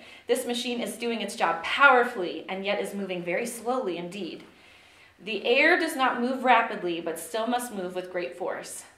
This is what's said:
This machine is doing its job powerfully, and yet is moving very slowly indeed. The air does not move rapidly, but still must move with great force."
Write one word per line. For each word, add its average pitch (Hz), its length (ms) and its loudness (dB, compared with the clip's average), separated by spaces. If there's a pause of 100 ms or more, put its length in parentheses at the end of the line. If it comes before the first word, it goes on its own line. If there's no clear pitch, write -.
(260)
This 254 180 2
machine 240 360 -4
is 208 160 -6
doing 233 240 -2
its 202 160 -6
job 165 260 2
powerfully, 240 880 4
and 196 160 -6
yet 202 160 0
is 196 140 -4
moving 185 280 -4
very 185 240 -2
slowly 220 500 -2
indeed. 175 460 -8 (800)
The 208 240 -6
air 302 320 6
does 320 160 -2
not 254 260 2
move 240 220 -2
rapidly, 214 580 2
but 165 200 -6
still 226 260 -4
must 247 260 -2
move 180 220 -6
with 180 160 -6
great 175 260 -6
force." - 460 -8 (160)